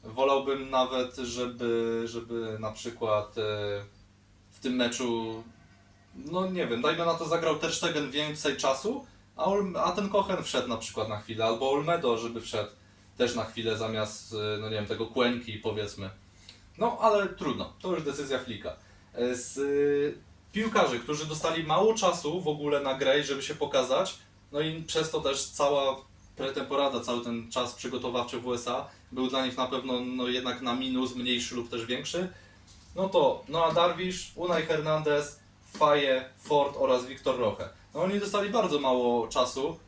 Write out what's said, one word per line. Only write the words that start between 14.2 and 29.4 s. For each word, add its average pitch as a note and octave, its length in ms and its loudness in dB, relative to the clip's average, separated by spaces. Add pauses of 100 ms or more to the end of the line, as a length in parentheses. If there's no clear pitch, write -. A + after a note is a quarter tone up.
e, G#2+ 240 -2
no, G#2+ 120 -6
nie A2 60 -4
wiem, G#2 100 -2
tego A2 200 -4
Cuenki, A#2+ 520 0
powiedzmy. G#2 520 -4 (680)
No, A3+ 240 0
ale G#3 260 6
trudno, - 540 -4
to F#3+ 100 -4
już D#3+ 120 -2
decyzja C3+ 360 -2
Flicka. G#2+ 360 -8 (380)
E, B2 220 0
z, - 220 -2
e, C#3+ 720 2 (220)
piłkarzy, G3+ 480 2
którzy D3+ 260 -4
dostali D#3+ 380 -2
mało F3+ 300 4
czasu F3 480 2
w D3 60 -2
ogóle D3 320 2
na C3+ 140 0
grę C#3 260 4
i D3 40 0
żeby C#3 180 -2
się D3+ 140 -6
pokazać, C3 640 2 (340)
no C#3+ 100 -2
i D#3+ 220 -2
przez D#3 280 -2
to D#3+ 100 -2
też C3+ 240 0
cała C#3 500 2 (400)
pretemporada, C3+ 640 0
cały A#2+ 240 -2
ten A#2 280 -6
czas B2 220 -2
przygotowawczy A#2+ 680 -4
w A#2+ 80 -6
U B2 60 0
S A#2+ 140 -4
A - 220 -4 (220)
był B2+ 160 0
dla C3 180 0